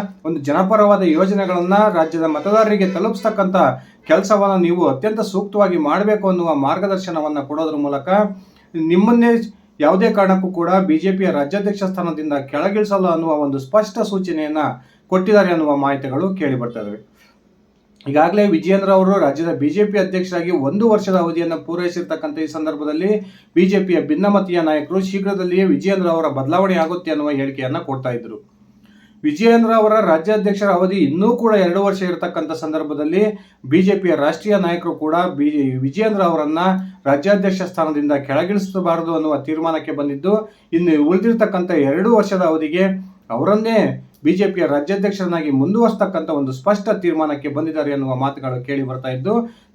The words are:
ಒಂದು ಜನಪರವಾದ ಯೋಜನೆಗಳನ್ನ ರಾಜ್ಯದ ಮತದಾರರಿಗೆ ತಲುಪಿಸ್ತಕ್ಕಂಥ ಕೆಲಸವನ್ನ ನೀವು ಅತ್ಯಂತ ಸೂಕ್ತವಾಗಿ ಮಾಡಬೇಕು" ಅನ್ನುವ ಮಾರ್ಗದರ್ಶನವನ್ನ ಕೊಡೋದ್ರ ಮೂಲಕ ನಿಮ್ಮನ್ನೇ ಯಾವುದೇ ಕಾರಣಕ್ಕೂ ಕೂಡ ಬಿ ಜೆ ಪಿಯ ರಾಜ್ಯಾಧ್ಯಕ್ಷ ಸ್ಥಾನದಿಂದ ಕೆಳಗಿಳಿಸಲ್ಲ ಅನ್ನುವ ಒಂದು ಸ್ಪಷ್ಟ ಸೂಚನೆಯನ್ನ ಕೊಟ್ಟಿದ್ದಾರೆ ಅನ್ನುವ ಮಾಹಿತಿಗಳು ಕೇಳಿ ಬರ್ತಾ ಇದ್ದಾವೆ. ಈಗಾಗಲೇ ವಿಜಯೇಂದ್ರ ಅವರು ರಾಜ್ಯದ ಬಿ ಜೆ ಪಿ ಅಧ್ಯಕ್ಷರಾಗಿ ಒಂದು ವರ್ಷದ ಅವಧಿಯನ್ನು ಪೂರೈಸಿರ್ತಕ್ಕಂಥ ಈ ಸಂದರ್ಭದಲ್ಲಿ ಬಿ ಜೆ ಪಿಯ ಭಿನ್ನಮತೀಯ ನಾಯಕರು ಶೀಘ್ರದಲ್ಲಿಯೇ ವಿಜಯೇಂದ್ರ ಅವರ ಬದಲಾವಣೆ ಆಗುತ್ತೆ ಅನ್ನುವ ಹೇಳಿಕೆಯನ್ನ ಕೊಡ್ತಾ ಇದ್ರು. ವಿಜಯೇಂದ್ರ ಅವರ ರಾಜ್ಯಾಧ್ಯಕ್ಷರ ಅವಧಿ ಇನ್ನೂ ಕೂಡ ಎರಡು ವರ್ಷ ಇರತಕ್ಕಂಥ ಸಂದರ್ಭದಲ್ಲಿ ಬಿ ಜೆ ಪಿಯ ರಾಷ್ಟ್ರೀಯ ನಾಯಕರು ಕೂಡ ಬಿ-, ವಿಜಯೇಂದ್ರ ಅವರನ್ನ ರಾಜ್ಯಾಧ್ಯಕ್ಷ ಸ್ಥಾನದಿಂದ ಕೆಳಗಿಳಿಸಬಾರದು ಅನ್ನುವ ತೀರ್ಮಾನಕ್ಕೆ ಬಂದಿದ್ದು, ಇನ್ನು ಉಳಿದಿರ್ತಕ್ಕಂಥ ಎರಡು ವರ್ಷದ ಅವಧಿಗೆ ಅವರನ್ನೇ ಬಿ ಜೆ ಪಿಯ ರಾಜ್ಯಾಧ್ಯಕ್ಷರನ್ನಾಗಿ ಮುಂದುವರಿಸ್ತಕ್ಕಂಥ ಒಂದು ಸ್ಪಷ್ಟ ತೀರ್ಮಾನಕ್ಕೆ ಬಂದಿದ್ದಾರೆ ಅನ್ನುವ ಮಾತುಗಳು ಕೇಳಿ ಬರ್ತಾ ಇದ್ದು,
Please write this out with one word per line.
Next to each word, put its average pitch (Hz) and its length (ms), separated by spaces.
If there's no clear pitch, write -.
ಒಂದು 160 140
ಜನಪರವಾದ 190 640
ಯೋಜನೆಗಳನ್ನ 180 720
ರಾಜ್ಯದ 170 500
ಮತದಾರರಿಗೆ 196 680
ತಲುಪಿಸ್ತಕ್ಕಂಥ 190 680
ಕೆಲಸವನ್ನ 196 580
ನೀವು 175 260
ಅತ್ಯಂತ 214 320
ಸೂಕ್ತವಾಗಿ 196 580
ಮಾಡಬೇಕು" 196 520
ಅನ್ನುವ 170 260
ಮಾರ್ಗದರ್ಶನವನ್ನ 165 840
ಕೊಡೋದ್ರ 151 360
ಮೂಲಕ 143 340
ನಿಮ್ಮನ್ನೇ 226 800
ಯಾವುದೇ 190 320
ಕಾರಣಕ್ಕೂ 190 400
ಕೂಡ 170 180
ಬಿ 190 280
ಜೆ 190 200
ಪಿಯ 185 140
ರಾಜ್ಯಾಧ್ಯಕ್ಷ 196 520
ಸ್ಥಾನದಿಂದ 165 500
ಕೆಳಗಿಳಿಸಲ್ಲ 185 800
ಅನ್ನುವ 165 220
ಒಂದು 139 260
ಸ್ಪಷ್ಟ 208 400
ಸೂಚನೆಯನ್ನ 170 580
ಕೊಟ್ಟಿದ್ದಾರೆ 185 420
ಅನ್ನುವ 156 260
ಮಾಹಿತಿಗಳು 139 600
ಕೇಳಿ 143 200
ಬರ್ತಾ 120 240
ಇದ್ದಾವೆ. 104 400
ಈಗಾಗಲೇ 175 400
ವಿಜಯೇಂದ್ರ 190 420
ಅವರು 190 300
ರಾಜ್ಯದ 151 280
ಬಿ 143 220
ಜೆ 208 160
ಪಿ 202 140
ಅಧ್ಯಕ್ಷರಾಗಿ 185 520
ಒಂದು 233 380
ವರ್ಷದ 196 260
ಅವಧಿಯನ್ನು 165 500
ಪೂರೈಸಿರ್ತಕ್ಕಂಥ 165 760
ಈ 156 80
ಸಂದರ್ಭದಲ್ಲಿ 156 720
ಬಿ 180 100
ಜೆ 190 200
ಪಿಯ 170 160
ಭಿನ್ನಮತೀಯ 180 600
ನಾಯಕರು 156 400
ಶೀಘ್ರದಲ್ಲಿಯೇ 190 600
ವಿಜಯೇಂದ್ರ 185 460
ಅವರ 165 180
ಬದಲಾವಣೆ 160 480
ಆಗುತ್ತೆ 165 360
ಅನ್ನುವ 147 180
ಹೇಳಿಕೆಯನ್ನ 135 480
ಕೊಡ್ತಾ 131 320
ಇದ್ರು. 113 500
ವಿಜಯೇಂದ್ರ 233 500
ಅವರ 214 200
ರಾಜ್ಯಾಧ್ಯಕ್ಷರ 196 680
ಅವಧಿ 185 260
ಇನ್ನೂ 180 380
ಕೂಡ 233 180
ಎರಡು 190 300
ವರ್ಷ 190 180
ಇರತಕ್ಕಂಥ 170 500
ಸಂದರ್ಭದಲ್ಲಿ 156 840
ಬಿ 156 160
ಜೆ 196 140
ಪಿಯ 180 200
ರಾಷ್ಟ್ರೀಯ 165 420
ನಾಯಕರು 170 380
ಕೂಡ 156 200
ಬಿ-, 147 600
ವಿಜಯೇಂದ್ರ 196 440
ಅವರನ್ನ 160 380
ರಾಜ್ಯಾಧ್ಯಕ್ಷ 185 560
ಸ್ಥಾನದಿಂದ 151 500
ಕೆಳಗಿಳಿಸಬಾರದು 170 1040
ಅನ್ನುವ 156 220
ತೀರ್ಮಾನಕ್ಕೆ 156 540
ಬಂದಿದ್ದು, 147 600
ಇನ್ನು 165 300
ಉಳಿದಿರ್ತಕ್ಕಂಥ 196 680
ಎರಡು 170 440
ವರ್ಷದ 196 260
ಅವಧಿಗೆ 160 420
ಅವರನ್ನೇ 190 760
ಬಿ 160 100
ಜೆ 196 180
ಪಿಯ 175 140
ರಾಜ್ಯಾಧ್ಯಕ್ಷರನ್ನಾಗಿ 170 880
ಮುಂದುವರಿಸ್ತಕ್ಕಂಥ 185 760
ಒಂದು 139 220
ಸ್ಪಷ್ಟ 196 380
ತೀರ್ಮಾನಕ್ಕೆ 156 580
ಬಂದಿದ್ದಾರೆ 151 460
ಅನ್ನುವ 131 220
ಮಾತುಗಳು 131 500
ಕೇಳಿ 139 180
ಬರ್ತಾ 127 260
ಇದ್ದು, 196 460